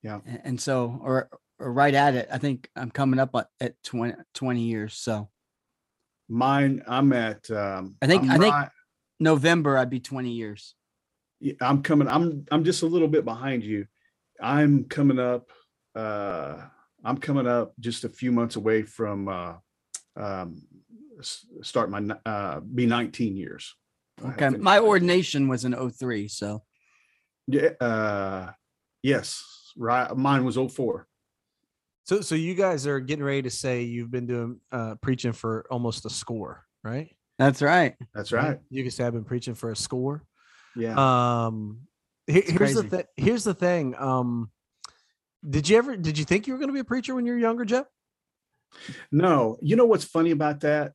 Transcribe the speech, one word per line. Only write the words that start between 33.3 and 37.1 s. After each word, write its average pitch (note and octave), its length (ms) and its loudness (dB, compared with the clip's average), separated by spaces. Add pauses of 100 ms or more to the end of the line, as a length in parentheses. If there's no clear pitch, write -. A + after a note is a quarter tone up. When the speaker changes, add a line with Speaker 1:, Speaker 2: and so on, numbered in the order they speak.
Speaker 3:
to B2 80 -6
say B2 320 -4
you've A#2+ 280 -8
been B2 160 -6
doing, A#2+ 340 -6 (120)
uh, A2+ 240 -6
preaching B2+ 360 -2
for A2+ 380 -6
almost A#2+ 360 -4
a A2 40 -8
score, - 540 -10 (180)
right? B2+ 320 -10 (240)